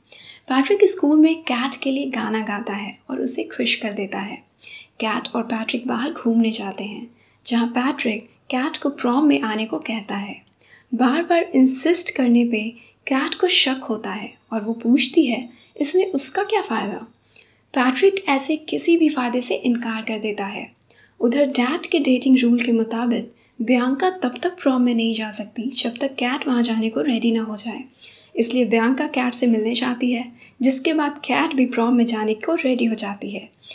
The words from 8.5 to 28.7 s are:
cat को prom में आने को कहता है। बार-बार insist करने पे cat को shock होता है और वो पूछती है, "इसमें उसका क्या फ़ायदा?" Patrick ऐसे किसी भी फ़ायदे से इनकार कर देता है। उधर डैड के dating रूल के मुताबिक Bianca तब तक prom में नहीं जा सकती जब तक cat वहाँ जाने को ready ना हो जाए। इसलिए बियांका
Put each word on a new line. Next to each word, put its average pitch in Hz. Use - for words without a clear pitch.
cat 262
को 285
prom 277
में 277
आने 220
को -
कहता 214
है। 196
बार-बार 330
insist 269
करने 240
पे 226
cat 277
को 359
shock 262
होता 208
है 208
और 220
वो 226
पूछती 254
है, 240
"इसमें 370
उसका 285
क्या 392
फ़ायदा?" 214
Patrick 269
ऐसे 277
किसी 311
भी 311
फ़ायदे 247
से -
इनकार 226
कर 220
देता 202
है। 196
उधर 269
डैड 269
के 339
dating 262
रूल 240
के 233
मुताबिक 226
Bianca 254
तब 320
तक 359
prom 254
में 247
नहीं 226
जा 220
सकती 214
जब 240
तक 269
cat 262
वहाँ 240
जाने 220
को 269
ready 233
ना 226
हो 214
जाए। 214
इसलिए 240
बियांका 240